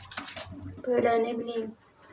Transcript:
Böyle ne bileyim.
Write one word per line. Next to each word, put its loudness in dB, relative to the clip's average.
Böyle 6
ne 0
bileyim. -4